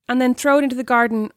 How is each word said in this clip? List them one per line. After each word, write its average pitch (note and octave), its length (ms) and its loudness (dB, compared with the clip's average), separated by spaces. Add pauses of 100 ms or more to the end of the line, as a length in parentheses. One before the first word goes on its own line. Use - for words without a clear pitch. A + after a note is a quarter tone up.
and B3 140 0
then B3+ 120 2
throw C#4+ 260 2
it C#4+ 40 2
into B3+ 140 -4
the B3+ 60 -6
garden A3+ 540 0